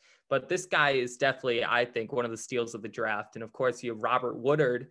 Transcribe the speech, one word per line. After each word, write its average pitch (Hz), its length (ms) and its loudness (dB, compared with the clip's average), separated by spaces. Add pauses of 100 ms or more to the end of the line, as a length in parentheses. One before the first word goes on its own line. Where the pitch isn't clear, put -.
(300)
But 135 180 0
this 180 160 -2
guy 147 280 4
is 123 260 0
definitely, 127 440 0
I 120 220 2
think, 117 260 -4
one 120 140 0
of 113 60 -4
the 113 80 -6
steals 117 360 -4
of 110 60 -10
the 110 80 -10
draft. 107 480 -4
And 113 80 -10
of 110 80 -14
course, 127 300 0
you 120 80 -4
have 110 120 -8
Robert 120 360 0
Woodard 127 520 2